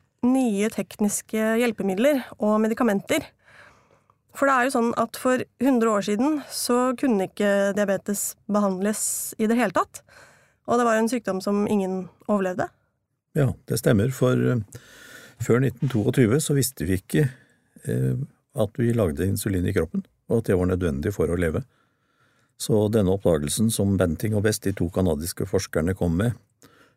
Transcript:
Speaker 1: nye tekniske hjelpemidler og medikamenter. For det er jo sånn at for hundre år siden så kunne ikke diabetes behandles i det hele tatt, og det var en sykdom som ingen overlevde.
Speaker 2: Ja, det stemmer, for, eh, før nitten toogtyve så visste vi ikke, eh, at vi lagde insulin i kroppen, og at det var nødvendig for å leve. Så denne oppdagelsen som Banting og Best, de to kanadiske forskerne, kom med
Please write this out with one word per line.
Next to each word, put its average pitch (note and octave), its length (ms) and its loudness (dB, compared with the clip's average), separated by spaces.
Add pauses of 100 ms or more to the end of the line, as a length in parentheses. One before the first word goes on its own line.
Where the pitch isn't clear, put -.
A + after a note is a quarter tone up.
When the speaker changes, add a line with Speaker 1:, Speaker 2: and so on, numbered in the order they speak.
(240)
Speaker 1:
nye A#3+ 480 2
tekniske A3 880 -2
hjelpemidler A#3 640 0 (160)
og G#3+ 240 2
medikamenter. A3+ 640 0 (1120)
For C#4 100 2
det C4+ 80 2
er B3 120 2
jo C4+ 100 -2
sånn A#3 140 2 (100)
at - 180 -4
for B3+ 240 0 (160)
hundre A3+ 380 2
år G3 80 -2
siden B3+ 340 0 (140)
så B3 420 0
kunne G#3 320 0
ikke G3+ 480 0
diabetes G3+ 600 -2 (120)
behandles G3+ 920 -2
i G#3+ 100 2
det A#3 80 2
hele A#3+ 180 0
tatt, - 280 -4 (640)
og A#3 120 2
det A#3+ 80 2
var A3 140 2
en A3+ 80 2
sykdom G3 320 -4
som G3+ 260 0
ingen F#3+ 380 -2 (240)
overlevde. F#3+ 400 0 (640)
Speaker 2:
Ja, C#3+ 160 4 (160)
det - 140 -4
stemmer, C3 320 2
for, B2+ 240 2
eh, B2 240 0 (800)
før A#2 180 2
nitten C3 300 -2
toogtyve B2 500 2
så D3+ 160 -2
visste - 300 -2
vi F#2+ 160 0
ikke, D3 300 0 (520)
eh, C2 320 -2 (400)
at G#2 220 -2
vi A#2 160 2
lagde F2 320 0
insulin G2 420 -2
i G2+ 60 -2
kroppen, G2+ 320 -2 (220)
og A#2 140 0
at - 80 -4
det G2 100 2
var F2+ 100 0
nødvendig F2 460 -2
for E2 160 0
å F2 80 -2
leve. E2 240 -2 (960)
Så G#2+ 320 0
denne G2 220 2
oppdagelsen F2 600 0
som G2+ 260 2
Banting F#2 360 0
og G2+ 120 0
Best, - 180 -2
de G2 100 -2
to E2+ 180 -2
kanadiske F2 560 -2
forskerne, F2+ 480 -2
kom E2+ 200 0
med A#2+ 200 0 (600)